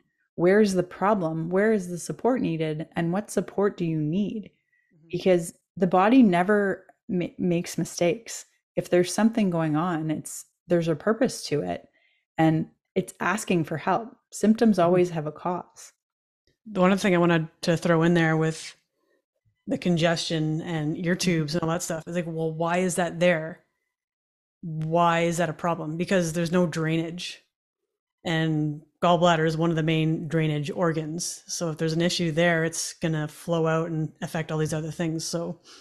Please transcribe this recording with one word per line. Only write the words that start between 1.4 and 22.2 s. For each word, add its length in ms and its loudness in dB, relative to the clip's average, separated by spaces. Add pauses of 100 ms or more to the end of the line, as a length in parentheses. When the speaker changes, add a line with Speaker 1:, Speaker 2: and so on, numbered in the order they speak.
Speaker 1:
Where 220 4
is 160 -2
the 100 -8
support 420 -2
needed? 540 -4
And 180 0
what 180 -4
support 460 -2
do 80 -2
you 160 -2
need?" 440 -2
Speaker 2:
Mm-hmm. 680 -20
Speaker 1:
Because 420 2 (240)
the 120 0
body 340 6
never 640 2 (220)
ma-, 180 -2 (120)
makes 380 -2
mistakes. 680 -4 (300)
If 120 -4
there's 240 2
something 380 2
going 260 0
on, 340 -2
it's, 360 -8 (220)
there's 200 2
a 60 0
purpose 540 -2
to 140 -2
it, 260 -8 (500)
and 300 2 (260)
it's 260 -4
asking 440 0
for 120 -6
help. 400 -2 (140)
Symptoms 460 4
Speaker 2:
Mm-hmm. 100 4
Speaker 1:
always 240 4
have 160 -6
a 60 -6
cause. 600 -10 (760)
Speaker 2:
The 120 0
one 100 6
other 80 2
thing 140 4
I 40 4
wanted 300 2 (140)
to 160 0
throw 240 2
in 100 4
there 240 4
with 400 -4 (880)
the 120 -4
congestion 840 0
and 380 -4
ear 180 0
tubes 380 0
and 80 -2
all 80 -2
that 120 -2
stuff 240 -8
is 80 -10
like, 120 -4